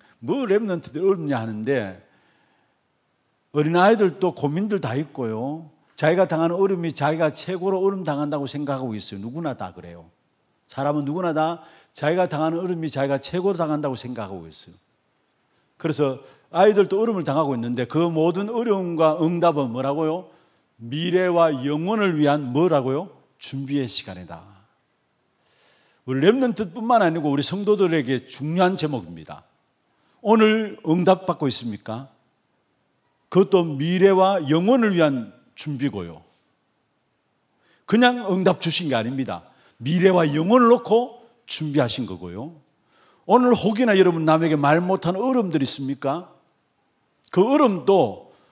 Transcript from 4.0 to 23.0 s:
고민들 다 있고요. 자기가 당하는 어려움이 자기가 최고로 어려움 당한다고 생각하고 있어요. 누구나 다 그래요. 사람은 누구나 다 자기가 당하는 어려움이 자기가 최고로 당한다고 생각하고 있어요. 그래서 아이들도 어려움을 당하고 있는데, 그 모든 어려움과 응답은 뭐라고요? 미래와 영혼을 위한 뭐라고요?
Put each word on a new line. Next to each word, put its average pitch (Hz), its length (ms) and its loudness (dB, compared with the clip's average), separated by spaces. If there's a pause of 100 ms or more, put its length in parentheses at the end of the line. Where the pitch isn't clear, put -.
고민들 185 440 -2
다 113 140 -6
있고요. 139 760 -8 (260)
자기가 175 320 2
당하는 165 280 0
어려움이 185 360 -2
자기가 156 400 -2
최고로 185 520 -4
어려움 196 200 -2
당한다고 147 420 -4
생각하고 135 480 -6
있어요. 101 260 -10
누구나 135 340 -8
다 92 200 -12
그래요. 85 340 -20 (600)
사람은 143 360 -2
누구나 165 280 -4
다 160 300 -2 (300)
자기가 175 360 0
당하는 160 320 -2
어려움이 170 300 -4
자기가 139 280 -2
최고로 180 380 -4
당한다고 151 400 -2
생각하고 101 500 -10
있어요. 85 300 -20 (1000)
그래서 143 440 -2 (320)
아이들도 196 480 4
어려움을 214 240 -2
당하고 143 320 0
있는데, 120 300 -4
그 156 120 -2
모든 170 500 0
어려움과 185 720 0
응답은 160 500 0
뭐라고요? 156 600 -4 (460)
미래와 165 880 0
영혼을 170 540 0
위한 143 340 2
뭐라고요? 147 580 0 (300)